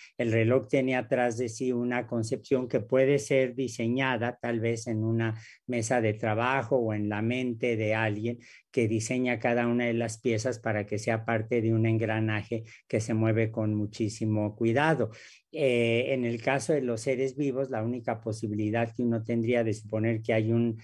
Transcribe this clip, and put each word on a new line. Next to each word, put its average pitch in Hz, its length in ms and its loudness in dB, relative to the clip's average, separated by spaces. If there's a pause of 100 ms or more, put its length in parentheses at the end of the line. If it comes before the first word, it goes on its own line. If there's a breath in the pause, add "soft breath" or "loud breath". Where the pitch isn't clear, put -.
(180 loud breath)
El 117 140 0
reloj 113 340 4
tiene 131 300 2
atrás 123 400 0
de 123 120 -2
sí 127 220 -4
una 123 380 -2
concepción 120 580 -2
que 123 140 0
puede 135 400 4
ser 131 340 2
diseñada 120 840 -2
tal 117 180 -2
vez 117 300 -2
en 110 160 -2
una 113 360 0 (280 loud breath)
mesa 123 320 0
de 110 140 2
trabajo 117 640 0
o 110 160 0
en 104 140 -2
la 104 140 -2
mente 120 540 -2
de 107 180 0
alguien 110 440 -2 (340 soft breath)
que 117 160 2
diseña 120 500 0
cada 120 300 2
una 120 160 2
de 117 100 0
las 117 240 -2
piezas 113 400 0
para 104 280 -2
que 104 120 -4
sea 113 260 -2
parte 113 360 0
de 113 140 2
un 113 120 4
engranaje 110 800 0 (240 soft breath)
que 113 120 0
se 113 140 -2
mueve 113 380 2
con 107 220 0
muchísimo 107 800 -2
cuidado. 120 540 2 (420 loud breath)
Eh, 120 600 2
en 127 120 0
el 117 160 -2
caso 135 320 0
de 147 80 2
los 120 200 -2
seres 131 360 -2
vivos, 135 340 -2
la 110 120 -2
única 120 380 -4
posibilidad 110 760 -2
que 123 80 -4
uno 117 220 0
tendría 117 400 0
de 107 100 0
suponer 110 480 -2
que 113 100 -2
hay 113 200 2
un 117 320 0